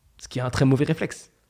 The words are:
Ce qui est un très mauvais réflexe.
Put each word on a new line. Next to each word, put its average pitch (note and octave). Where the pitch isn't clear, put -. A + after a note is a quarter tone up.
Ce -
qui -
est -
un B2+
très C3+
mauvais C3+
réflexe. -